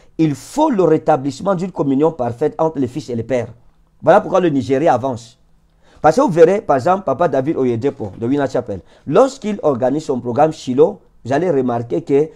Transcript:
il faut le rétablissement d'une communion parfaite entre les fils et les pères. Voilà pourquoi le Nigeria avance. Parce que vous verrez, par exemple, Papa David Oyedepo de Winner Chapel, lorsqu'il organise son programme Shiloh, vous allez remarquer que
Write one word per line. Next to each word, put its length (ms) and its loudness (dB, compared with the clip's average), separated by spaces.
il 180 0
faut 340 -2
le 140 2
rétablissement 720 0
d'une 160 -6
communion 400 0
parfaite 480 -4
entre 200 -2
les 80 -2
fils 220 -10
et 60 -6
les 80 -6
pères. 300 -4
Voilà 200 6
pourquoi 180 -2
le 100 2
Nigeria 440 0
avance. 460 -6
Parce 140 4
que 60 2
vous 100 2
verrez, 300 6
par 160 0
exemple, 260 0
Papa 240 0
David 300 -2
Oyedepo 640 -2
de 80 -4
Winner 200 0
Chapel, 340 -6
lorsqu'il 560 0
organise 420 0
son 140 -4
programme 320 0
Shiloh, 480 0
vous 100 -6
allez 160 0
remarquer 520 -2
que 340 0